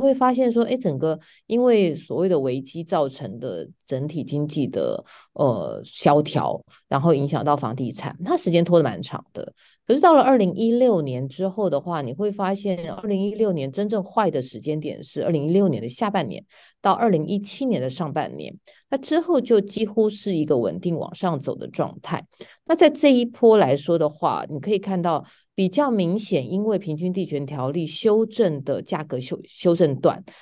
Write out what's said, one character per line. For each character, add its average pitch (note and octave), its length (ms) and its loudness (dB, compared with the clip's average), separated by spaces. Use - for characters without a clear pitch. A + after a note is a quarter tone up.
会 C4+ 140 4
发 B3+ 180 2
现 B3 200 2
说， A#3 120 2
诶， B3 120 -2
整 F3+ 220 -2
个 D#3 200 -2
因 A#3 160 0
为 G#3 320 4
所 C3+ 240 -6
谓 F#3 100 2
的 F3 100 2
危 C3+ 220 -2
机 D#3+ 240 -12
造 D#3+ 240 0
成 B2+ 320 -12
的 F#2 280 -8
整 C3+ 220 -4
体 D#3 160 -6
经 D3 240 -4
济 D3 220 -2
的， A#1+ 360 -4
呃， D#2+ 520 -2
萧 D3 380 2
条， F2 400 -4
然 C#3 120 0
后 E3 120 4
影 C#3 160 2
响 C#3 160 -2
到 D3 120 4
房 A2+ 180 -6
地 C3 160 -6
产， - 340 -10
它 D4+ 120 0
时 G3 140 -2
间 E3+ 140 4
拖 F3 140 6
得 D#3 60 6
蛮 G#2 180 -4
长 - 300 -10
的。 - 200 -12
可 - 100 0
是 D4 60 2
到 F4 140 8
了 C4+ 80 8
二 C4 160 6
零 F#3 160 2
一 A3+ 160 0
六 A#3 320 4
年 C3+ 260 -4
之 F#3 200 -4
后 F#3 200 -2
的 C#3+ 120 0
话， E3+ 220 -4
你 B2+ 120 -6
会 G3+ 160 -2
发 G3 240 -2
现 F#3 380 -6
二 - 160 -8
零 G3 180 0
一 G#3 80 -4
六 G#3+ 180 0
年 C3+ 180 -4
真 G3+ 180 -4
正 G#3 140 -2
坏 G3 280 0
的 D3+ 100 -2
时 B2 200 -10
间 D3+ 180 -4
点 D3+ 240 -8
是 - 220 -6
二 - 60 0
零 D3+ 180 0
一 E3+ 40 2
六 G3 160 4
年 B2+ 140 -2
的 A#2 60 -8
下 C3 200 -4
半 F#3 200 -2
年 D#2+ 160 -12
到 G3 120 2
二 A3+ 180 2
零 D#3 160 2
一 G3+ 140 -2
七 A#3 260 -6
年 F3+ 160 0
的 C3 80 -4
上 C#3+ 220 -6
半 B2+ 240 -4
年， D2 180 -12
那 C4+ 60 0
之 D4+ 240 0
后 E4 200 2
就 A#3 200 4
几 G#3 240 -4
乎 G#3+ 240 0
是 G#3 280 -4
一 D3+ 80 0
个 D3+ 120 2
稳 F#2 220 -2
定 E3+ 180 -2
往 - 200 -8
上 E3+ 240 -2
走 - 160 -6
的 - 100 -10
状 - 340 -6
态。 - 240 -8
那 E4 120 2
在 D4+ 120 8
这 D4 240 4
一 A#3+ 120 4
波 A#3 320 6
来 C#3+ 200 4
说 E3+ 220 0
的 D3+ 100 2
话， B2 400 -2
你 C#3+ 120 -8
可 D#3 100 -6
以 G#3 80 2
看 F#3+ 240 -4
到 E3 240 -2
比 F#3+ 160 0
较 C#4 220 2
明 F#3+ 260 2
显， F3 340 -2
因 G3 140 -2
为 G#3+ 140 0
平 D#3+ 180 -4
均 F3+ 160 -4
地 F3+ 140 -4
权 D3 180 -6
条 C3+ 280 -4
例 E3+ 120 -2
修 G#3+ 400 2
正 F#3 380 0
的 B2+ 180 -2
价 D#3 220 -6
格 C#3 160 -6
修-， C3 260 -8
修 - 300 0
正 D#3 220 2
段 C3+ 260 0